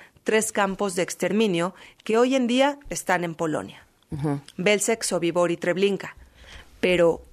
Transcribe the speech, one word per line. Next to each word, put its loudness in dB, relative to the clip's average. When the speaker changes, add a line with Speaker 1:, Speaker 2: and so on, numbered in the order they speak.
Speaker 1:
tres 0
campos -2
de 0
exterminio -2
que 0
hoy 4
en 2
día 2
están -2
en -6
Polonia. -6
Speaker 2:
Ujú. -2
Speaker 1:
Belzec, 0
Sobibor 0
y -4
Treblinka. -2
Pero 4